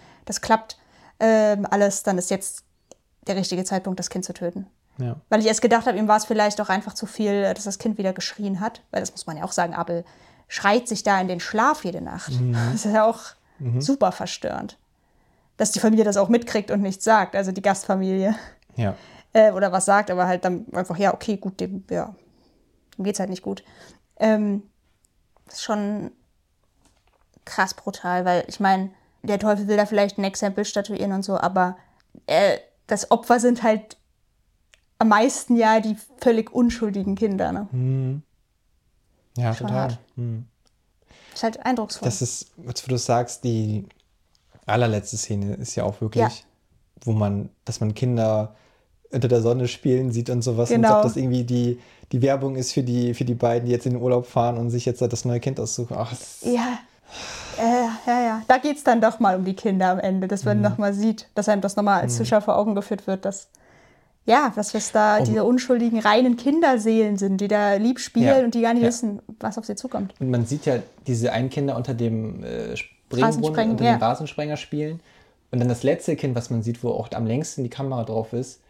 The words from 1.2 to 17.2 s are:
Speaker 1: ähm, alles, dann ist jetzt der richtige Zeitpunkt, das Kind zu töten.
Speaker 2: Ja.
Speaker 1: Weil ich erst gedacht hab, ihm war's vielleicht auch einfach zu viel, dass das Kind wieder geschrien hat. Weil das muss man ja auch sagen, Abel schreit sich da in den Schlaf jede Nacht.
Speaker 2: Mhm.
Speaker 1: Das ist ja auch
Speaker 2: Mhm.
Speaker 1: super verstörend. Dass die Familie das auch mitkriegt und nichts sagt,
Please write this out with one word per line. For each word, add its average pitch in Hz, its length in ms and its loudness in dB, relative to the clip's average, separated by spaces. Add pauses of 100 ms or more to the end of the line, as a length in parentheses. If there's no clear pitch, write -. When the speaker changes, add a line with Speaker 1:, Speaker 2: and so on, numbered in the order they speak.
Speaker 1:
ähm, 214 500 4
alles, 202 320 2
dann 196 140 0
ist 196 140 -4
jetzt - 340 -6 (640)
der 190 100 -2
richtige 185 280 -2
Zeitpunkt, 185 360 -4
das - 80 -6
Kind 185 160 -6
zu 180 80 -10
töten. 180 340 -8 (300)
Speaker 2:
Ja. 123 200 -6 (120)
Speaker 1:
Weil 220 120 4
ich 214 60 2
erst 220 140 2
gedacht 226 260 4
hab, 233 100 2
ihm 214 120 2
war's 214 160 4
vielleicht 208 380 0
auch 202 80 -4
einfach 202 240 -4
zu - 100 -10
viel, 202 380 -2 (100)
dass 202 120 -10
das 202 140 -6
Kind 220 200 -4
wieder 190 160 -2
geschrien 196 460 -6
hat. 226 200 -6 (100)
Weil 190 100 -4
das 185 120 -6
muss - 140 -16
man 156 100 -10
ja 170 80 -8
auch 185 80 -8
sagen, 170 220 -2
Abel 170 300 -4 (440)
schreit 226 400 0
sich - 140 -4
da 196 180 2
in 185 80 -2
den 175 120 -4
Schlaf 254 440 0
jede 170 160 -6
Nacht. - 400 -10
Speaker 2:
Mhm. 123 140 0 (180)
Speaker 1:
Das 214 140 -4
ist 208 80 0
ja 214 120 6
auch 226 140 0 (380)
Speaker 2:
Mhm. 127 240 -2
Speaker 1:
super 220 300 2
verstörend. - 680 -8 (800)
Dass 214 140 0
die - 80 -2
Familie 220 260 4
das 202 100 0
auch 196 140 4
mitkriegt 233 400 0
und 202 100 0
nichts 190 240 -4
sagt, 214 320 2